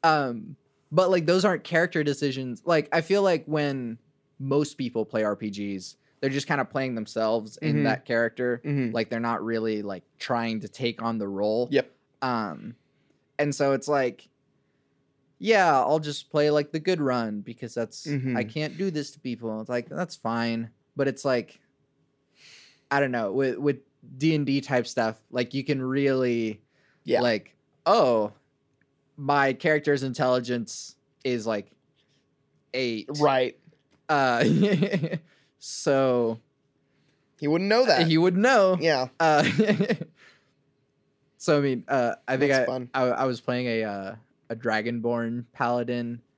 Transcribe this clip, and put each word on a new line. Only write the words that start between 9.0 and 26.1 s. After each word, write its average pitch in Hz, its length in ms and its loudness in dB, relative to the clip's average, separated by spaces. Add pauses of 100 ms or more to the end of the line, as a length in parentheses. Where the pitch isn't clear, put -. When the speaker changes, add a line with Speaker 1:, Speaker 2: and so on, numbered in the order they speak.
Speaker 1:
they're 117 100 -4
not 117 240 -4
really, 110 380 -2
like, 98 220 -10 (160)
trying 113 420 -2
to 107 80 -12
take 120 320 -6
on 113 160 -4
the 104 100 -4
role. 107 440 0
Speaker 2:
Yep. 135 200 0 (300)
Speaker 1:
Um, 117 540 -4 (640)
and 147 160 0
so 139 160 2
it's 135 160 -2
like, 131 400 -2 (1120)
yeah, 190 380 4
I'll 151 200 2
just 147 300 -8
play, 151 200 2
like, 147 240 0
the 160 80 -2
good 175 180 0
run 117 400 -2
because 117 340 -12
that's, - 320 -8
Speaker 2:
Mm-hmm. 131 300 -4
Speaker 1:
I 123 80 -2
can't 151 340 -6
do 190 140 -2
this 151 200 -6
to - 100 -20
people. 113 400 -8
It's 110 80 -14
like, 120 180 -2
that's - 300 -8
fine. 117 520 -2 (280)
But 139 100 2
it's - 160 -6
like, 139 380 -2 (1300)
I 139 80 2
don't 135 120 2
know, 113 200 -2
with, 131 260 0
with 143 200 0 (400)
D 156 180 2
and 147 100 0
D 139 140 0
type 127 260 0
stuff, 110 320 -2 (140)
like, 123 220 -2
you 135 100 -4
can 135 180 -2
really, 131 800 0 (460)